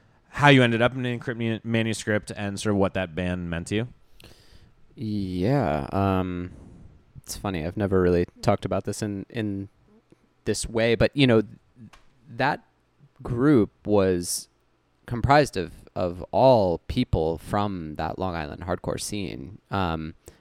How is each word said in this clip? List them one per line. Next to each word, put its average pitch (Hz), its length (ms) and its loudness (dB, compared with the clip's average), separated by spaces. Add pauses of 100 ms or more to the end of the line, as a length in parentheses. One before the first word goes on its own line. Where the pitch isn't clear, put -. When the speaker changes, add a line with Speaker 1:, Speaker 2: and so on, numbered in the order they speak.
(300)
Speaker 1:
how 143 180 4
you 135 140 8
ended 117 200 2
up 123 120 2
in 127 100 -6
an 120 160 -6
Encrypt 117 160 -8
Mu-, 113 260 -2
Manuscript 113 720 -2
and 101 220 -6
sort 107 160 0
of 98 40 2
what 95 160 0
that 90 200 -6
band 90 360 -4
meant 85 180 -6
to 104 80 -4
you? 120 120 -4 (1080)
Speaker 2:
Yeah. 98 960 -2
Um, 92 600 -2 (680)
it's - 180 -14
funny. 92 300 -6
I've 92 100 -6
never 98 240 2
really 87 260 4 (160)
talked 101 220 0
about 95 200 -4
this - 180 -8
in, 101 260 -6
in 101 400 -6 (760)
this 107 220 -4
way, 113 260 2
but, 107 200 4
you 139 120 6
know, 113 160 6 (920)
that 135 280 -2 (580)
group 127 480 4 (160)
was 95 640 0 (580)
comprised 127 500 2
of, 87 160 -4 (220)
of 90 360 -4
all 104 480 4 (100)
people 82 500 0
from 95 580 -4
that 80 220 -6
Long 92 160 -4
Island 78 280 -8
hardcore - 380 -4
scene. 69 580 -8 (120)
Um, 82 440 -2 (260)